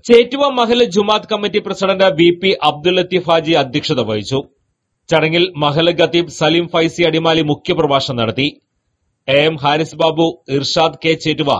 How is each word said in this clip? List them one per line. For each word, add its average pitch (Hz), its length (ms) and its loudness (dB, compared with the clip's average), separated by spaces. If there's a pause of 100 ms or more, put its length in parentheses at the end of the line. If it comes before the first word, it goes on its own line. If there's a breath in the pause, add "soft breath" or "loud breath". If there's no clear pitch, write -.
ചേറ്റുവ 240 360 4 (140)
മഹല്ല് 240 280 2 (100)
ജുമാത്ത് 214 360 0
കമ്മിറ്റി 208 340 -2
പ്രസിഡന്റ് 190 440 0 (100)
വി 170 80 6 (140)
പി 190 100 2 (180)
അബ്ദുൽ 151 280 0
ലത്തീഫ് 180 320 -2
ഹാജി 160 320 2
അധ്യക്ഷത 143 480 -2
വഹിച്ചു. 110 300 -4 (720)
ചടങ്ങിൽ 160 360 2 (180)
മഹല്ല് 165 380 2
ഖത്തീബ് 170 380 0
സലീം 165 340 0
ഫൈസി 165 360 0
അടിമാലി 160 420 0
മുഖ്യപ്രഭാഷണം 139 720 -2
നടത്തി. 113 260 -2 (800)
എ 151 200 4
എം 160 160 -2
ഹാരിസ് 151 380 -2
ബാബു, 160 260 2 (300)
ഇർഷാദ് 156 480 -2
കെ 160 80 2 (120)
ചേറ്റുവ 151 340 -2